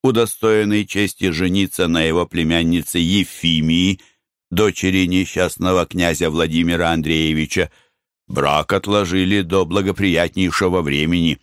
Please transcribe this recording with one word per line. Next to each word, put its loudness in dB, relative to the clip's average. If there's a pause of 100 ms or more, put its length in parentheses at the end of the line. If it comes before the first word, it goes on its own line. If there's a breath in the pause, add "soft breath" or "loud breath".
удостоенный 2
чести -2
жениться 0
на 0
его 0
племяннице 0
Ефимии, 0 (500 soft breath)
дочери 0
несчастного 0
князя -2
Владимира 0
Андреевича. -2 (560 soft breath)
Брак 0
отложили 0
до 0
благоприятнейшего 0
времени. 0